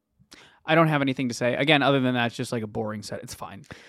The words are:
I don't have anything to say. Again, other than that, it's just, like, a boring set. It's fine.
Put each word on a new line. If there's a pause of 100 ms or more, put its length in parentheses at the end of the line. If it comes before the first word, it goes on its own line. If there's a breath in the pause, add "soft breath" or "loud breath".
(640 soft breath)
I
don't
have
anything
to
say.
Again,
other
than
that,
it's
just,
like,
a
boring
set.
It's
fine. (240 loud breath)